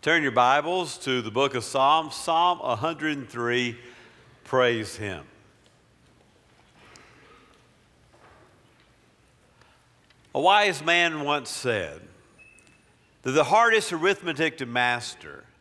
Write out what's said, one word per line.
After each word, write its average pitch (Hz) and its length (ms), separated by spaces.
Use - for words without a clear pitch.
Turn 160 220
your 135 80
Bibles 147 680
to 127 220
the 110 80
book 131 240
of 120 100
Psalms, 147 520
Psalm 170 480
a 123 120
hundred 151 420
and 123 120
three. 120 480
Praise 120 500
Him. 92 300
A - 60
wise 185 440
man 165 400
once 143 260
said 90 520
that 131 100
the 147 120
hardest 220 500
arithmetic 160 640
to 135 80
master 120 760